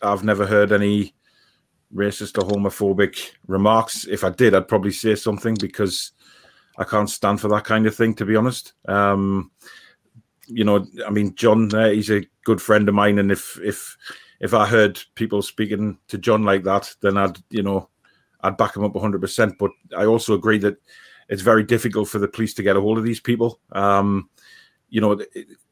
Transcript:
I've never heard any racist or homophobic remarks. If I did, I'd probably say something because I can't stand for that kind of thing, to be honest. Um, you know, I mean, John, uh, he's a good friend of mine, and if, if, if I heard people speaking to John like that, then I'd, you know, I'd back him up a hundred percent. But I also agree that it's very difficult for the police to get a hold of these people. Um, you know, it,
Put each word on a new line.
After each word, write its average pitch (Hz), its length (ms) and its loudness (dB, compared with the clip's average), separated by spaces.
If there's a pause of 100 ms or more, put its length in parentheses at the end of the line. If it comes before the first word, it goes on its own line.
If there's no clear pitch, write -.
I've 101 220 0
never 104 220 2
heard 104 260 4
any 101 420 0 (800)
racist 101 420 -4
or 98 100 -2
homophobic 101 840 -2 (160)
remarks. 104 600 0
If 98 180 -6
I 92 60 0
did, 107 240 4
I'd 92 140 2
probably 101 240 0
say 110 220 0
something 110 460 -4
because 92 520 -6 (640)
I - 60 -6
can't 107 260 0
stand 104 320 -2
for 107 80 -4
that 104 160 0
kind 110 220 2
of 107 80 0
thing, 113 200 0
to 110 120 -4
be 107 80 0
honest. 120 380 -2 (160)
Um, 98 640 0 (960)
you 117 180 -2
know, 101 200 2 (220)
I 107 40 -6
mean, 101 260 -2
John, 110 360 4
uh, 110 180 4
he's 104 200 0
a 101 160 0 (180)
good 110 160 0
friend 107 280 4
of 101 80 4
mine, 101 240 4
and 98 100 2
if, - 320 -4
if, - 340 -8 (440)
if 92 120 -4
I 107 140 4
heard 104 340 2 (140)
people 110 260 -4
speaking 104 580 -6 (100)
to - 100 -10
John 110 240 2
like 98 220 0
that, 98 360 -2
then 101 160 0
I'd, 98 220 -2 (100)
you 110 140 -4
know, 98 260 -4 (540)
I'd 98 160 -2
back 104 180 0
him 101 80 -4
up 101 120 -4
a 95 40 -6
hundred 98 220 -4
percent. 101 360 -2
But 101 120 -2 (260)
I 92 80 0
also 113 300 2
agree 107 240 0
that 104 180 -2 (540)
it's 101 100 -6
very 110 220 4
difficult 107 460 -2
for - 100 -6
the 98 100 -2
police - 260 -6
to - 80 -8
get 98 140 2
a 98 40 2
hold 107 180 0
of 110 60 -4
these 117 160 -4
people. 117 400 -2 (120)
Um, 101 560 0 (600)
you 110 100 -2
know, 104 120 2
it, - 340 -8 (260)